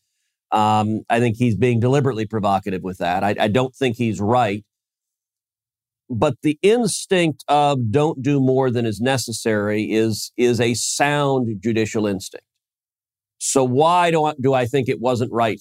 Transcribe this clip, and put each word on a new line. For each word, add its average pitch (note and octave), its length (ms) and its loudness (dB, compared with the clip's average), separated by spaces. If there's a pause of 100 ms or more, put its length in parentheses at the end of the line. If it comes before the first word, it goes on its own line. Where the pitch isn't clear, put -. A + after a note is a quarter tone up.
(520)
Um, G#2+ 560 2
I A#2 100 0
think A#2+ 180 0
he's A#2 200 0
being A#2+ 240 2
deliberately B2+ 460 0
provocative G2 560 -2
with F2+ 160 -8
that. F2+ 260 -2
I, G#2 140 0
I A2 100 0
don't B2+ 260 0
think B2 220 -2
he's A2 240 -2
right. G#2 440 0 (1500)
But B2+ 320 0
the D3+ 180 0
instinct F#3+ 880 0
of C#3+ 420 2
don't D3 320 0
do C#3 160 2
more C3 320 2
than A#2 140 -2
is G#2 160 -4
necessary A2 880 -2
is, A2 460 0
is A#2+ 240 2
a A#2+ 140 2
sound C#3 720 0 (140)
judicial A2 440 -2
instinct. - 400 -8 (920)
So - 260 0
why E3 460 4
do D#3+ 140 2
I, D3+ 140 -2
do C3+ 140 2
I B2+ 140 2
think B2+ 220 -2
it A#2+ 120 -4
wasn't A2+ 320 -2
right A2+ 280 0